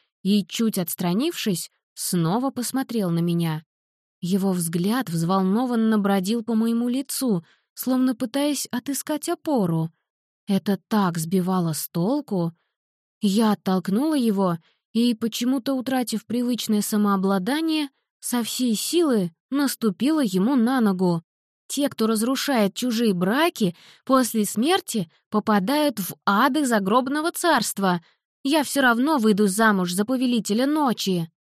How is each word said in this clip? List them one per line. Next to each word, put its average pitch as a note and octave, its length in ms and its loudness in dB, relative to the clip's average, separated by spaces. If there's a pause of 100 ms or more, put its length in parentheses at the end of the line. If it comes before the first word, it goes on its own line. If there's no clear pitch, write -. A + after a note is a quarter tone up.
(220)
и, G3+ 240 2
чуть A3+ 320 -2
отстранившись, F#3+ 920 -2 (220)
снова F#3 580 -2
посмотрел A#3+ 600 -4
на E3+ 80 0
меня. E3+ 460 -2 (560)
Его F#3+ 320 0
взгляд F3+ 560 -2
взволнованно G3 920 0
бродил G3 460 0
по A#3 100 -4
моему A#3 340 0
лицу, B3 560 -2 (300)
словно B3+ 400 0
пытаясь C#4 560 -2
отыскать C#4 580 -6
опору. F#3 640 -2 (560)
Это G3 320 0 (100)
так F#3+ 280 0
сбивало F3 560 0
с - 160 -6
толку. F#3 640 -2 (680)
Я G#3+ 300 2
оттолкнула G3+ 640 0
его G3 420 0 (340)
и, A#3+ 220 2
почему-то B3 600 -2
утратив B3+ 520 -4
привычное A#3 560 -2
самообладание, G#3 1080 0 (320)
со A#3+ 220 -4
всей A#3+ 320 -2
силы A#3 580 0 (180)
наступила C4+ 720 0
ему G3 320 2
на B3+ 260 2
ногу. F#3 420 2 (440)
Те, C#4 220 -2
кто A3 180 -2
разрушает A3+ 680 0
чужие A#3 400 0
браки, G#3+ 600 0 (300)
после B3 400 2
смерти A#3 680 -2 (200)
попадают G#3+ 680 2
в F#3 160 -8 (120)
ады C4 400 2
загробного B3+ 680 0
царства. G3 680 0 (400)
Я C#4+ 220 2
всё - 180 0
равно C4 360 4
выйду G#3+ 280 4
замуж F#3+ 460 2
за F#3+ 120 0
повелителя A#3+ 600 0
ночи. G#3+ 640 0 (280)